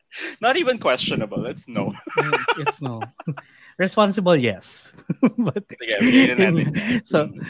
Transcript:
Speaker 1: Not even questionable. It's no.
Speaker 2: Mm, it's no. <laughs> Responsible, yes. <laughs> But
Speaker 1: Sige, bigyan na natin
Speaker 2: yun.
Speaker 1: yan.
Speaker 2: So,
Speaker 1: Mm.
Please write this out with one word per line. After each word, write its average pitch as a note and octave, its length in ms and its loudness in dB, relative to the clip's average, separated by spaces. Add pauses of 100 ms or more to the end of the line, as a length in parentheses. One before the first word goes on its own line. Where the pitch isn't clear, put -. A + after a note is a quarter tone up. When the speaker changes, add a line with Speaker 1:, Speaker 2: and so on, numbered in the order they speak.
(420)
Speaker 1:
Not C4 160 2
even B3+ 220 0
questionable. A2+ 680 -2
It's - 220 -12
no. G#2 280 -4 (220)
Speaker 2:
Mm, D3 220 0 (200)
it's - 220 -6
no. B2 180 -8 (400)
<laughs> - 400 -16
Responsible, F#3+ 560 2
yes. A2+ 560 -2 (160)
<laughs> - 320 0
But G3+ 300 -2
Speaker 1:
Sige, A3 260 -4
bigyan B3+ 400 6
na F#3+ 140 4
natin E3 80 2
Speaker 2:
yun. - 80 -
Speaker 1:
yan. G#3+ 380 -2
Speaker 2:
So, D3+ 260 0
Speaker 1:
Mm. - 100 -16 (100)